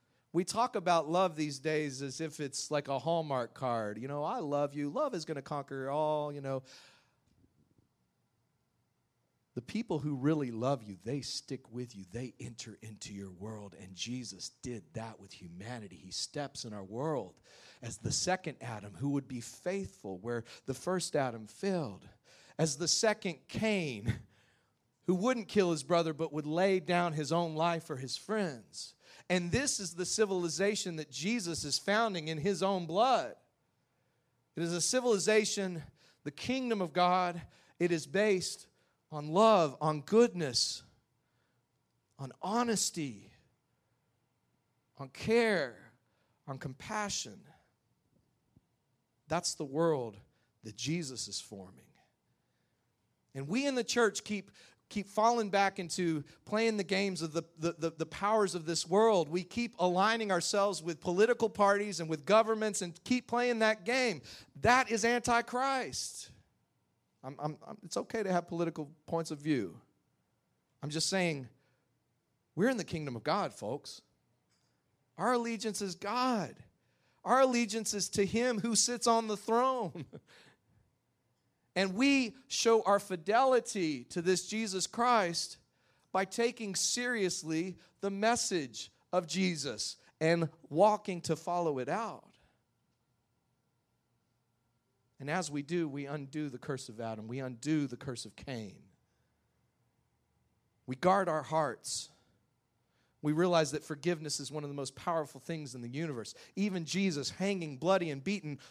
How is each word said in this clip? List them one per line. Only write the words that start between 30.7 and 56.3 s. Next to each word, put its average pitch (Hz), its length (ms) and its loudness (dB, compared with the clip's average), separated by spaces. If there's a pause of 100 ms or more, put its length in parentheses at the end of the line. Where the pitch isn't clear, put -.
that 151 140 -8
Jesus 170 540 -2
is 143 140 0
founding 202 500 0
in 156 80 -2
his 185 260 0
own 190 220 2
blood. 180 500 2 (1200)
It 156 80 -2
is 170 80 -2
a 175 80 -2
civilization, 202 1040 2 (420)
the 147 80 -6
kingdom 247 500 -2
of 160 100 -2
God, 180 480 2 (380)
it 175 140 4
is 160 140 0
based 190 600 2 (460)
on 151 160 -6
love, 180 520 6
on 156 200 2
goodness, 180 840 2 (1400)
on 135 140 -10 (100)
honesty, 175 880 -2 (1700)
on 135 100 -12
care, 208 680 2 (720)
on 135 100 -8
compassion. 190 840 -6 (1900)
That's 165 260 -2
the 160 100 -6
world 135 520 0 (480)
that 107 120 -12
Jesus 131 520 -4
is 98 120 -8
forming. 95 460 -16 (1500)
And 139 100 -8
we 240 180 0
in 269 120 0
the 240 80 0
church 233 400 2
keep, 208 260 -6 (380)
keep 196 180 -6
falling 220 440 2
back 196 280 4
into 165 460 -2 (200)